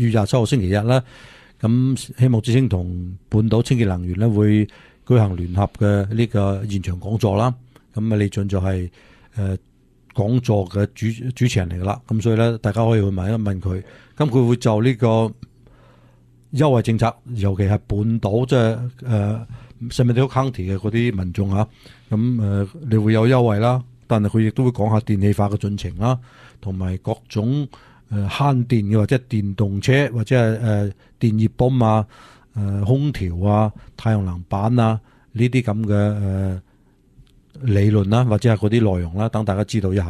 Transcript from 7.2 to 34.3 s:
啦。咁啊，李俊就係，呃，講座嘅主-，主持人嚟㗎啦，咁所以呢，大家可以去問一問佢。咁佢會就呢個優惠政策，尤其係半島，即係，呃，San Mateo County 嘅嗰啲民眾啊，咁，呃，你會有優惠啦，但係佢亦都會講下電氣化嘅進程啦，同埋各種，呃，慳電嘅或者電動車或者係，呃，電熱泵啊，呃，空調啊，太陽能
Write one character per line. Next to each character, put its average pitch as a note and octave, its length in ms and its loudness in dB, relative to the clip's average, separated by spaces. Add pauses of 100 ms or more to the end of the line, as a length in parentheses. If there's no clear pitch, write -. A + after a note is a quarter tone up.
啦。 B2 180 0 (400)
咁 A2 180 -2
啊， G#2+ 40 0
李 G#2 120 2
俊 G2 200 -4
就 G2+ 120 -2
係， F#2 300 -4 (460)
呃， F#2+ 200 -2 (560)
講 A#2 280 0
座 G#2 280 0
嘅 G2+ 240 0
主-， - 140 -6 (300)
主 B2 100 0
持 A#2 140 0
人 F2 100 -2
嚟 F2 100 -6
㗎 F2+ 40 -4
啦， G2 240 -4
咁 A2 120 -2
所 A2+ 120 2
以 A2 40 2
呢， A#2 220 0
大 G#2 140 -2
家 A2+ 120 0
可 A2+ 120 4
以 A2 40 2
去 G2 60 2
問 F#2+ 240 -2
一 A2+ 40 0
問 G2+ 260 -4
佢。 F#2 200 -4 (360)
咁 D3+ 120 0
佢 A#2+ 200 2
會 A#2+ 80 2
就 A2 260 2
呢 C3 120 2
個 A2+ 380 2 (1200)
優 C#3+ 180 2
惠 A#2+ 120 4
政 A2+ 160 0
策， A2 120 2 (260)
尤 G2 200 0
其 G2 60 0
係 G2+ 240 2
半 A2 340 0
島， G#2+ 240 0
即 C3 100 0
係， A#2+ 360 0 (160)
呃， A2 400 0 (420)
San B2+ 160 0
Mateo B2 240 2
County B2 420 -4
嘅 G2 60 -2
嗰 G2+ 140 -4
啲 A#2 260 0
民 F#2 160 -4
眾 G2 180 -2
啊， G2+ 160 0 (440)
咁， A#2 320 0
呃， G2+ 260 0 (220)
你 A2 80 0
會 G#2+ 160 2
有 A2 120 4
優 B2 220 4
惠 G#2 100 0
啦， B2 240 0 (240)
但 A2 160 2
係 G#2 60 2
佢 A2+ 120 0
亦 A2 100 2
都 C3 140 -2
會 B2 60 2
講 G#2+ 200 -2
下 G#2+ 100 2
電 G#2 180 -2
氣 G2+ 140 2
化 G2+ 160 0
嘅 G2+ 80 -2
進 G2+ 180 -4
程 F2+ 220 -8
啦， B2 220 -2 (420)
同 F#2+ 140 -6
埋 F#2 240 -4
各 G#2+ 180 -6 (100)
種， C3 400 -2 (440)
呃， G2+ 180 -2
慳 C#3 260 0 (120)
電 A#2 180 2
嘅 G#2 140 0
或 G#2 80 2
者 C3+ 100 0 (140)
電 G2+ 240 -2
動 G2 260 -2
車 C3+ 320 2
或 A#2 100 -2
者 C3 140 0
係， A2 240 2
呃， G#2 300 0 (280)
電 A2 240 2
熱 A2 140 4
泵 B2+ 240 2
啊， A2 260 2 (460)
呃， G2+ 320 -2
空 C#3 300 2
調 F2+ 340 -2
啊， G#2+ 240 2 (240)
太 A2+ 160 -2
陽 G#2 100 2
能 F2+ 200 -4